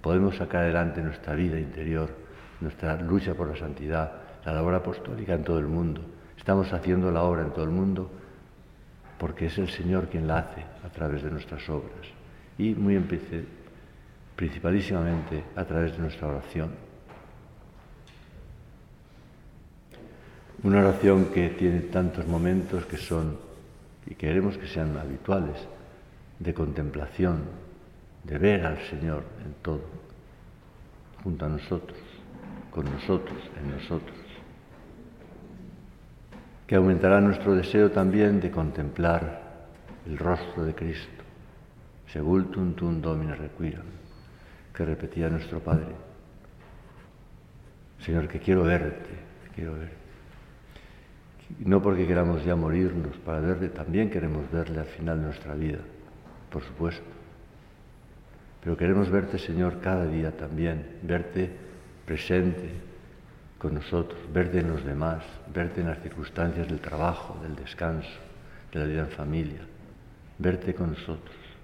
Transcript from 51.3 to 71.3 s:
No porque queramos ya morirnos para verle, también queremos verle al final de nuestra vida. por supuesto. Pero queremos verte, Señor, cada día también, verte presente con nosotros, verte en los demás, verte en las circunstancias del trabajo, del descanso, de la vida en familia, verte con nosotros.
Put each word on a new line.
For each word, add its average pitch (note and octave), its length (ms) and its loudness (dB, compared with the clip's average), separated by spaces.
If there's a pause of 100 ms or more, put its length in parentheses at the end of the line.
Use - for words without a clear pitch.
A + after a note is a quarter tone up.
No F#2+ 200 6
porque F#2 260 4
queramos E2+ 380 4
ya F2 120 4
morirnos E2 640 2
para D#2+ 220 -2
verle, F2+ 280 0
también E2+ 420 0
queremos D#2 400 -2
verle E2 300 -2
al D2+ 60 -4
final D#2+ 320 -4
de D#2 80 -2
nuestra D2+ 280 -8
vida. D2+ 240 -2 (800)
por - 80 -4
supuesto. - 400 -4 (1600)
Pero E2+ 140 0
queremos F#2 320 4
verte, G2 280 2
Señor, F2 440 0
cada F2+ 240 2
día D#2+ 320 0
también, D#2 640 -4
verte F2 480 -2 (560)
presente F2+ 640 0 (880)
con D2+ 160 -2
nosotros, E2 440 -2 (140)
verte F2 280 4
en E2 80 2
los D2+ 140 -2
demás, D#2 400 -2 (300)
verte F2 300 -2
en E2+ 60 0
las - 120 -4
circunstancias E2 680 -4
del D#2+ 140 -4
trabajo, D#2+ 600 -4
del D#2 140 -8
descanso, D#2+ 520 -4 (640)
de E2+ 60 -4
la D2+ 80 0
vida D#2 160 -2
en D2+ 80 -4
familia, D2+ 500 -4 (800)
verte F2+ 360 0
con E2+ 180 -2
nosotros. - 440 -10 (280)